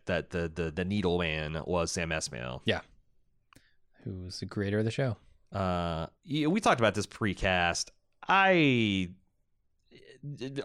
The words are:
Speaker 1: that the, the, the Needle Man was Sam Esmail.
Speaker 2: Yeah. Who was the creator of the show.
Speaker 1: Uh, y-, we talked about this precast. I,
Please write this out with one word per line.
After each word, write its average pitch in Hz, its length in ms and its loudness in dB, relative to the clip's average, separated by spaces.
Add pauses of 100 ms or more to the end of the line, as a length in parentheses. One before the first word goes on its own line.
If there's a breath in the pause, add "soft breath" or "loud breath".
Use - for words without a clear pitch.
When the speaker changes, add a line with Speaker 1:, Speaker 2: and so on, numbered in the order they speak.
Speaker 1:
that 85 240 -2
the, 85 220 -2
the, 82 180 -2
the 87 120 -4
Needle 90 360 0
Man 78 460 -2
was 85 260 0
Sam 82 180 -4
Esmail. 64 560 -6
Speaker 2:
Yeah. 104 160 0 (1200 soft breath)
Who 92 200 -10
was 90 160 -10
the 98 80 -6
creator 101 320 0
of 110 60 2
the 113 60 0
show. 127 240 -2 (380)
Speaker 1:
Uh, 87 540 -2 (200)
y-, 147 200 0
we 196 120 2
talked 175 220 4
about 104 140 4
this 104 100 -2
precast. 92 840 0 (360)
I, 131 840 4 (1500)